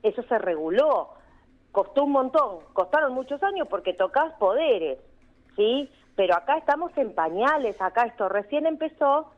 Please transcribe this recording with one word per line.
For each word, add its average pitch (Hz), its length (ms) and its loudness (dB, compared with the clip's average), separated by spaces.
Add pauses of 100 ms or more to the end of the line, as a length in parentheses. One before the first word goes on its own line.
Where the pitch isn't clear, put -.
Eso 220 200 -2
se 220 160 -2
reguló. 185 720 0 (600)
Costó 202 320 0
un 285 80 0
montón, 262 480 0 (120)
costaron 262 400 0
muchos 262 300 -6
años 392 260 -2
porque 185 240 -4
tocás 226 460 0
poderes, 196 600 0 (580)
¿sí? 247 340 0 (240)
Pero 180 200 2
acá 262 220 0
estamos 320 400 -2
en 240 180 -2
pañales, 214 680 0
acá 190 260 0
esto 220 240 -4
recién 208 340 -2
empezó 311 720 0